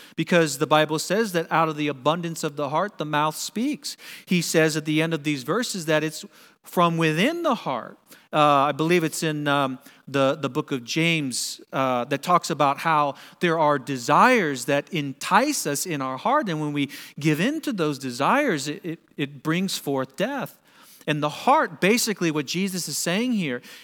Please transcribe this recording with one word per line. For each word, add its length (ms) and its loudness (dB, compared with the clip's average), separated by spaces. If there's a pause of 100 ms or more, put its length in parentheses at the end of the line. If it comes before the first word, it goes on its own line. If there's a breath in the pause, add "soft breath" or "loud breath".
(160 loud breath)
because 420 2
the 100 0
Bible 320 4
says 340 -2
that 180 -2
out 180 4
of 60 -4
the 140 -2
abundance 540 -2
of 120 -4
the 140 -4
heart, 280 -2
the 80 -6
mouth 300 0
speaks. 600 -6 (280 loud breath)
He 160 2
says 360 2
at 80 -6
the 160 2
end 120 0
of 100 -4
these 200 -2
verses 420 -4
that 180 2
it's 200 -6 (400 loud breath)
from 340 2
within 460 2
the 120 2
heart. 420 -6 (340 loud breath)
Uh, 380 4
I 20 0
believe 320 2
it's 200 -4
in, 240 -2
um, 320 0 (280 loud breath)
the, 320 2
the 100 -4
book 220 -4
of 140 -4
James, 720 -2 (140)
uh, 320 0
that 160 -4
talks 280 2
about 280 2
how 380 0 (260 loud breath)
there 180 2
are 180 4
desires 880 2
that 280 0
entice 760 0
us 180 -4
in 160 -4
our 160 -4
heart. 300 0
And 140 -2
when 100 -4
we 180 -2 (300 loud breath)
give 220 2
in 200 0
to 120 -4
those 260 -2
desires, 680 0
it, 160 -8
it, 140 -8 (180)
it 260 -8
brings 340 -2
forth 380 -4
death. 420 -4 (500 loud breath)
And 160 0
the 60 0
heart, 520 2
basically 480 2
what 160 -2
Jesus 420 -4
is 80 -6
saying 380 -2
here, 300 -2 (200 loud breath)